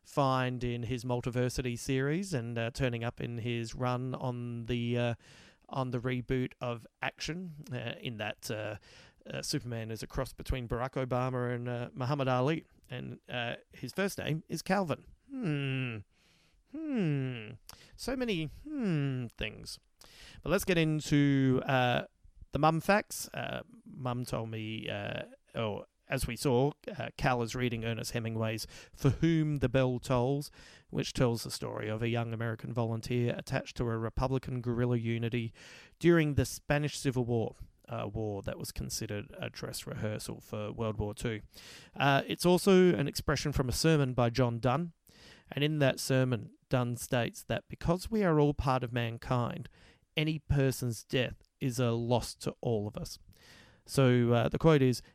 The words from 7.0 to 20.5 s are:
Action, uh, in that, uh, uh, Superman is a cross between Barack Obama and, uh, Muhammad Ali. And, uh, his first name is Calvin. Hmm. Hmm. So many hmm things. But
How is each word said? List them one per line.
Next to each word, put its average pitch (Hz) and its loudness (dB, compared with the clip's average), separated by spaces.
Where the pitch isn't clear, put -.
Action, 170 -6
uh, 123 -6
in 117 -6
that, 104 -6
uh, 107 -4
uh, 135 -6
Superman 113 -6
is 110 -8
a 139 -10
cross - -6
between 127 -4
Barack 123 -2
Obama 127 0
and, 120 -6
uh, 120 -4
Muhammad 131 0
Ali. 131 2
And, 127 -10
uh, 120 -4
his - -10
first 196 -2
name 156 -2
is 165 -6
Calvin. 190 0
Hmm. 139 -2
Hmm. 147 -2
So 254 -6
many 202 -2
hmm 151 -2
things. 107 -10
But 143 -2